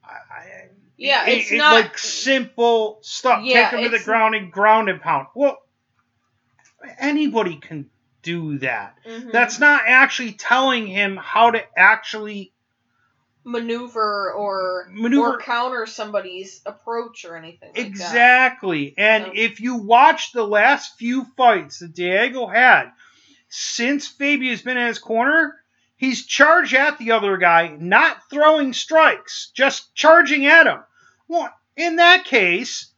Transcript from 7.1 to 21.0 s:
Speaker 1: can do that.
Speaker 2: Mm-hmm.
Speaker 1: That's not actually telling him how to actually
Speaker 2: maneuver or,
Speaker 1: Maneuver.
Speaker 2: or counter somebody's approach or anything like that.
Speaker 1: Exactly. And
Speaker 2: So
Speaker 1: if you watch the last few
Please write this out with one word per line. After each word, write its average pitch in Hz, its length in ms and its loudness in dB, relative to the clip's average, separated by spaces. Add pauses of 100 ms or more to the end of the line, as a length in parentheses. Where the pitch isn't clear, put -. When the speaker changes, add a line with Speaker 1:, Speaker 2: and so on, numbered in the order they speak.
Speaker 1:
can 147 320 -16 (340)
do 160 360 -8
that. 120 380 -8 (100)
Speaker 2:
Mm-hmm. 226 240 -16
Speaker 1:
That's 233 300 0
not 294 260 4
actually 254 460 2
telling 247 560 0
him 196 280 -4
how 226 360 2
to 220 100 -4 (140)
actually 208 760 0 (920)
Speaker 2:
maneuver 233 880 -4
or, 185 580 -6
Speaker 1:
Maneuver. 233 440 0
Speaker 2:
or 233 60 -8
counter 247 460 -6
somebody's 196 800 -10
approach 233 580 -10
or 170 120 -18
anything 165 320 -20
like - 80 -12
that. 240 100 -6
Speaker 1:
Exactly. 208 1120 2
And 214 280 2
Speaker 2:
So 185 80 -12
Speaker 1:
if 214 260 -4
you 247 160 -6
watch 240 560 4
the 233 140 -4
last 220 520 0
few 247 260 -6 (120)